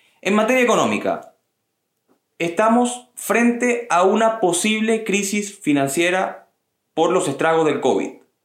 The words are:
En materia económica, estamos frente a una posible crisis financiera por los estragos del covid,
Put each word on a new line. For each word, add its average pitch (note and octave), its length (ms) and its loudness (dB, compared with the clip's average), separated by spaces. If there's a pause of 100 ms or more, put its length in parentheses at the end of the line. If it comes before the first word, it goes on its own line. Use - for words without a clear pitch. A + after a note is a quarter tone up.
(200)
En F#3+ 140 -2
materia A#3 280 2
económica, A2 720 -2 (1040)
estamos A3+ 760 0
frente A#3+ 720 0
a E3+ 140 2
una A3 380 2
posible A3 640 0
crisis G3+ 540 -4
financiera E3+ 920 -2 (420)
por E3 200 2
los F3+ 160 0
estragos D#3+ 360 0
del C3+ 160 0
covid, G2 300 0 (340)